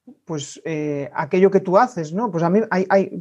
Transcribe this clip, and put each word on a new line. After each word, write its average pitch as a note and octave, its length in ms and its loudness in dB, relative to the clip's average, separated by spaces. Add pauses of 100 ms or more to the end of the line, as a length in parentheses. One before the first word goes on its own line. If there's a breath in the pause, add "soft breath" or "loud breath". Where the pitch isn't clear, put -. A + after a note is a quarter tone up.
(240)
pues, - 400 -12
eh, D3+ 500 -6
aquello F#3 360 2
que F#3+ 100 4
tú F3 180 2
haces, F3 340 0
¿no? G#3+ 180 -4
Pues E3 120 -2
a E3+ 80 2
mí G3+ 100 4 (100)
hay, F#3 180 0
hay, G3 320 2